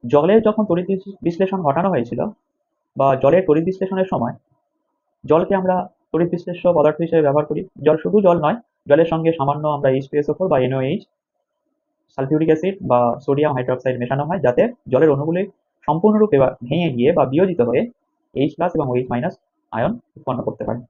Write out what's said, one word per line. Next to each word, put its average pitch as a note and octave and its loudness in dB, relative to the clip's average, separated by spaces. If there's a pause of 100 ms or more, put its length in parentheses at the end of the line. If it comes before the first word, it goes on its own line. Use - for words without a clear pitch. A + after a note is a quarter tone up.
জলের D#3+ 4
যখন G#3+ 0
তড়িৎ F3 -2
বিশ্লেষ-, G3 -6
বিশ্লেষণ F#3+ -2
ঘটানো C#3+ 0
হয়েছিল B2 -2 (720)
বা C3+ 4
জলের C#3+ 2
তড়িৎ D#3 2
বিশ্লেষণের F#3+ -2
সময়, B2 -4 (920)
জলকে F3+ 2
আমরা F#3 0 (240)
তড়িৎ E3+ 0
বিশ্লেষ্য F3 -2
পদার্থ D3+ 2
হিসেবে E3 2
ব্যবহার D3 2
করি। D#3 -6 (180)
জল D#3 4
শুধু F3+ 0
জল G3+ 4
নয়, F#3+ 0 (320)
জলের D3+ 4
সঙ্গে D#3+ 0
সামান্য D3+ -2
আমরা C#3+ 0
এইচ C3 0
টু D3 -2
এস D3 -2
ও D3+ 0
ফোর F#3 -4
বা D3+ 2
এনওএইচ, C3 -2 (1120)
সালফিউরিক D3+ -2
অ্যাসিড E3+ 0
বা B2 0
সোডিয়াম C#3+ 0
হাইড্রোক্সাইড B2+ -4
মেশানো C#3 -4
হয়, F3 -4
যাতে D#3 0 (160)
জলের C3+ 4
অণুগুলি D#3+ -2 (380)
সম্পূর্ণরূপে G#3 2
বা C3 2
ভেঙে D#3+ -2
গিয়ে B2 0
বা E3 2
বিয়োজিত E3+ 0
হয়ে A#2+ 0 (520)
এইচ C#3+ -2
প্লাস F3 -2
এবং D3 -2
ওএইচ B2+ -2
মাইনাস B2 -4 (340)
আয়ন E3+ -4 (180)
উৎপন্ন B2 -6
করতে A2+ -8
পারে। A#2+ -6 (100)